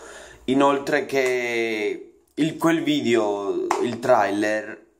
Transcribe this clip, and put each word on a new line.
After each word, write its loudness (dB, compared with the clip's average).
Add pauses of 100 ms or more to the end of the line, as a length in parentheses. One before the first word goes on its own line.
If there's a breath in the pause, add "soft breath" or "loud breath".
(460 loud breath)
inoltre 2
che -2 (200)
il, -2
quel 2
video, 0 (140)
il -4
trailer 0 (160)